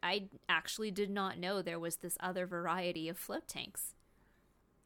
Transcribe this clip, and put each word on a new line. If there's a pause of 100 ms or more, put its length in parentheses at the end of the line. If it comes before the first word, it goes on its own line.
I (240)
actually
did
not
know
there
was
this
other
variety
of
float
tanks. (920)